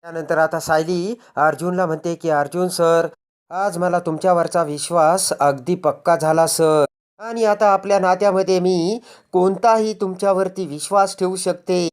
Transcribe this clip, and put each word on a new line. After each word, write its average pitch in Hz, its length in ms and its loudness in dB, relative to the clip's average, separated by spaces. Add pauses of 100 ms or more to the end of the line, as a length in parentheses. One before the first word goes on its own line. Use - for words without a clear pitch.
त्यानंतर 165 320 -4
आता 160 220 0
सायली 170 560 -2 (220)
अर्जुनला 160 480 0
म्हणते 160 300 -4
की, 165 140 -6
"अर्जुन 151 400 0
सर, 165 380 2 (440)
आज 185 260 -4
मला 175 220 0
तुमच्यावरचा 170 640 0
विश्वास 160 720 0
अगदी 143 420 0
पक्का 170 400 0
झाला 160 320 2
सर. 156 380 2 (340)
आणि 226 260 -4
आता 208 280 2
आपल्या 196 260 0
नात्यामध्ये 185 600 2
मी 180 400 0 (340)
कोणताही 214 600 2
तुमच्यावरती 190 720 -2
विश्वास 190 540 -2
ठेवू 185 160 -2
शकते. 180 580 -2